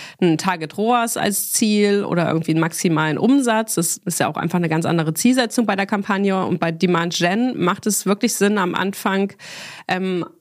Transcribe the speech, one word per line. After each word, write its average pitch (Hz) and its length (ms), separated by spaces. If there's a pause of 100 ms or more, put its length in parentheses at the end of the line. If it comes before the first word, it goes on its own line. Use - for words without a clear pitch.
(200)
ein 165 180
Target 165 400
roas 233 380
als - 340
Ziel 208 540
oder 165 240
irgendwie 160 240
einen 160 80
maximalen 156 580
Umsatz. 226 560
Das - 220
ist - 240
ja - 80
auch 160 80
einfach 165 220
eine 170 100
ganz 160 160
andere 160 280
Zielsetzung 240 540
bei 202 80
der 196 120
Kampagne. 196 600
Und 175 140
bei 165 100
Demand 170 440
Gen 214 460
macht 190 260
es 208 200
wirklich 202 280
Sinn, 208 240
am 180 180
Anfang, 196 560 (560)
ähm, 185 360 (160)